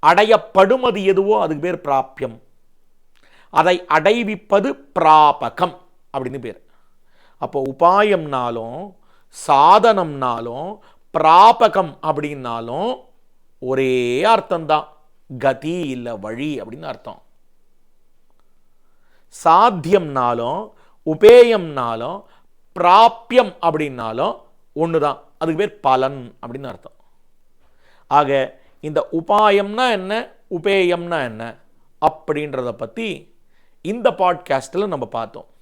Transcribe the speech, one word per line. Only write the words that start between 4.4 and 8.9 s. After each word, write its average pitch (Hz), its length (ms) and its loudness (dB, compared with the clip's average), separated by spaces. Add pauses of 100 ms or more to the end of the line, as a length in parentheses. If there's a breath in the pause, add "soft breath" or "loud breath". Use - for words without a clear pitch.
பிராபகம் 156 880 2 (320)
அப்படின்னு 131 320 -10
பேர். 113 200 -14 (840)
அப்போ - 220 -6
உபாயம்னாலும் 139 1120 0 (580)